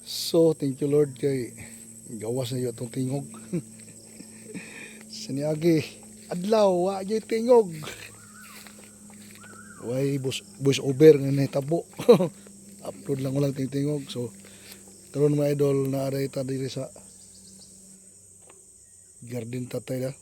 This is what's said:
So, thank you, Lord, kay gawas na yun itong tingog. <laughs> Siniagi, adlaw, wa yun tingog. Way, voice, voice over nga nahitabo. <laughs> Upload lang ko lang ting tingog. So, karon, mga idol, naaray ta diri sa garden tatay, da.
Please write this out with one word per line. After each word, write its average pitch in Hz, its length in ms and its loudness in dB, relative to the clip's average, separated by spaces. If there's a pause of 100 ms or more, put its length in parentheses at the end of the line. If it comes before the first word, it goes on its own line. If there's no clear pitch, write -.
So, - 560 2
thank 135 240 -4
you, 143 80 -2
Lord, 143 240 2
kay 131 400 -4 (640)
gawas 120 320 -4
na 123 160 -4
yun 117 80 -6
itong 120 160 -10
tingog. 135 400 -4 (240)
<laughs> 175 80 -4 (1600)
Siniagi, 151 640 0 (480)
adlaw, 196 400 2
wa 190 320 0
yun 214 160 -2
tingog. 226 480 4 (2250)
Way, 139 320 -2
voice, 131 240 -4 (160)
voice 135 240 2
over 143 320 10
nga 139 160 2
nahitabo. 139 560 0 (480)
<laughs> - 560 -16
Upload 139 320 -6
lang 135 160 -2
ko - 80 2
lang 139 80 -2
ting 135 160 -4
tingog. 139 400 -4
So, 120 240 -8 (800)
karon, 147 240 4
mga 143 240 0
idol, 139 320 2
naaray 135 400 -2
ta 139 80 -4
diri 131 320 -6
sa 131 160 -8 (2500)
garden 123 400 -8
tatay, 127 400 -6
da. - 20 -8 (100)